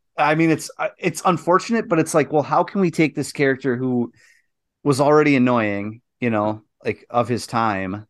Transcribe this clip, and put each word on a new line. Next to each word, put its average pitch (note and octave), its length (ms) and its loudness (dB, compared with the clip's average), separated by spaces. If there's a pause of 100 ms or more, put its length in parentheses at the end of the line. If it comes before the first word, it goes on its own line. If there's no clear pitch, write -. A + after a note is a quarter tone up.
(180)
I D3+ 180 2
mean, E3 140 2
it's, D3+ 280 -2
uh, D#3+ 200 -4
it's - 280 -4
unfortunate, F#3 600 0
but E3 120 0
it's D#3+ 140 -2
like, D3+ 180 0
well, D3 120 2
how D#3 200 0
can G3+ 180 -4
we F3 100 2
take D#3 240 0
this C#3+ 160 -6
character C3+ 440 0
who B2 360 -2 (720)
was C#3 180 2
already D3 340 6
annoying, A2 680 0 (180)
you B2 100 -2
know, G#2+ 320 -2 (220)
like, A2 260 -8
of A#2+ 180 0
his A#2+ 200 -4
time G#2 640 -4